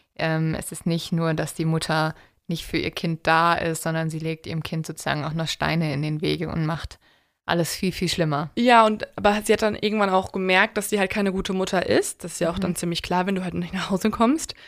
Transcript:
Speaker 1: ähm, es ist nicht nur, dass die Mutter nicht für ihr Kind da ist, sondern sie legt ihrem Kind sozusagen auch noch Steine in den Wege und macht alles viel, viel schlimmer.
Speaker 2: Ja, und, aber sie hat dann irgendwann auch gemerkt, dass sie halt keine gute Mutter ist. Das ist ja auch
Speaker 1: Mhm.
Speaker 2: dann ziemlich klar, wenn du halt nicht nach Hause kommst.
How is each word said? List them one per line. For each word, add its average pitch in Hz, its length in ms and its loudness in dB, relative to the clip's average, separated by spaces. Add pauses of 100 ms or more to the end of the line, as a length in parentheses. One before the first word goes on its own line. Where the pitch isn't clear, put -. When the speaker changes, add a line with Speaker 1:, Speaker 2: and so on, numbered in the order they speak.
(180)
Speaker 1:
ähm, 160 420 0
es - 140 -8
ist - 120 -8
nicht 165 280 0
nur, 165 200 2
dass 160 200 -4
die 160 120 -2
Mutter 160 500 0 (320)
nicht 165 180 -6
für - 120 -4
ihr 165 140 -2
Kind 165 340 -4
da 165 300 4
ist, 165 280 -2
sondern 160 260 -2
sie 160 100 -6
legt 160 260 -6
ihrem 160 160 -6
Kind 160 240 -6
sozusagen 147 380 -4
auch 151 100 -6
noch 160 140 -2
Steine 151 460 0
in 143 80 -2
den 151 200 -2
Wege 156 280 -2
und 160 160 -2
macht - 340 -6 (460)
alles - 300 0
viel, - 160 -2
viel 180 160 -4
schlimmer. 151 480 -2
Speaker 2:
Ja, 240 300 6
und, 214 200 0 (120)
aber 208 260 2
sie 220 80 2
hat 208 120 2
dann 214 120 2
irgendwann 208 340 0
auch 185 220 2
gemerkt, 190 460 2
dass 202 120 -4
sie 208 100 0
halt 196 120 2
keine 196 220 0
gute 190 180 -2
Mutter 185 340 0
ist. - 380 2
Das 175 100 -10
ist - 60 -6
ja 165 100 2
auch 175 60 -2
Speaker 1:
Mhm. 196 60 -4
Speaker 2:
dann 185 160 0
ziemlich 170 240 -2
klar, 180 260 0
wenn 196 80 0
du 185 80 -4
halt 175 100 -6
nicht 170 200 -4
nach 185 160 -4
Hause 196 220 2
kommst. 240 440 2 (120)